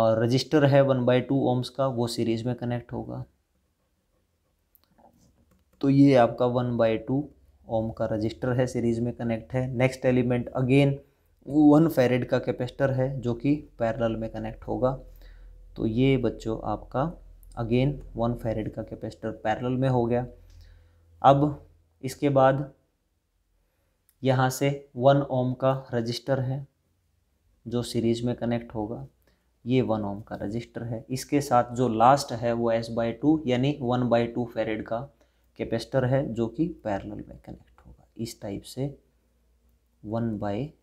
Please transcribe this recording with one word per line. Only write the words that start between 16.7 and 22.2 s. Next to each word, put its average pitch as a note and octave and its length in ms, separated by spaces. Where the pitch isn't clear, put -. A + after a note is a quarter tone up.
again B2 340
वन A#2 200
farad A2 340
का - 120
कैपेसिटर A2 500
पैरेलल B2 340
में C3 120
हो B2 160
गया। A#2+ 200
अब C#3+ 440
इसके C3+ 260